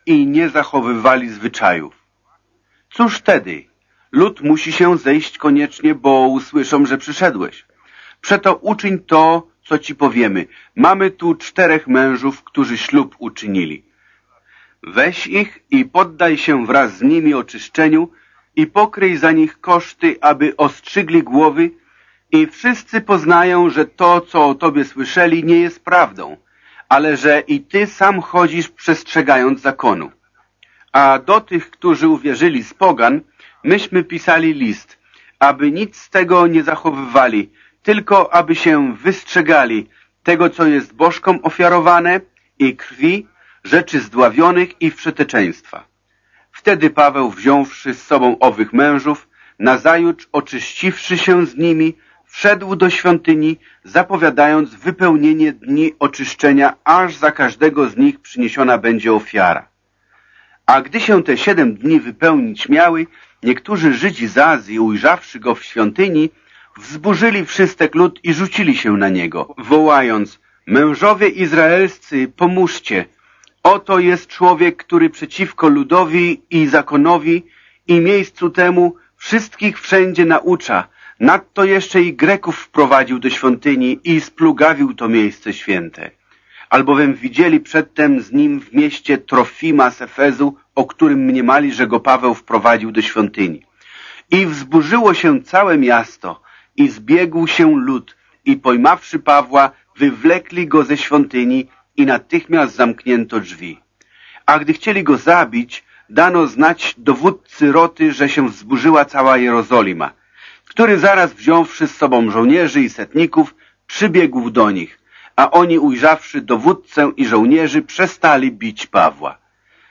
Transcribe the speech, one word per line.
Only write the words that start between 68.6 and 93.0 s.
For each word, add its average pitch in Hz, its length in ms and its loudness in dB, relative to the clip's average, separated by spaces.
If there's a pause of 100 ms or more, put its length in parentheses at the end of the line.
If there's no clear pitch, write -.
się 104 220 -2
na 98 120 -2
niego, 85 480 -6
wołając: 131 840 0 (280)
„Mężowie 151 600 0
izraelscy, 165 1000 -2
pomóżcie! 175 800 -4 (580)
Oto 196 360 2
jest 180 280 0
człowiek, 175 500 0
który 165 320 0
przeciwko 160 600 -4
ludowi 165 800 0
i 160 180 0
zakonowi 156 760 0 (440)
i 170 120 4
miejscu 190 500 0
temu 175 460 0 (200)
wszystkich - 640 -6
wszędzie 185 440 0
naucza. 160 640 -2 (320)
Nadto 190 440 0
jeszcze 190 380 0
i 170 120 -2
Greków 170 440 -2
wprowadził 131 600 0
do 127 100 -4
świątyni 127 720 -2
i 160 180 0
splugawił 143 720 0
to 113 160 -6
miejsce 107 440 -2
święte”. 85 580 -8 (580)
Albowiem 139 440 2
widzieli 135 460 0
przedtem 151 640 -2
z 104 100 -16
nim 143 300 0
w - 120 -18
mieście 147 440 -2
Trofima 127 760 0
z - 100 -14
Efezu, 139 540 -2 (200)
o 135 100 0
którym 143 340 0
mniemali, 131 540 0
że 117 140 -2
go 113 120 -2
Paweł 127 340 0
wprowadził 110 580 0
do 110 100 -2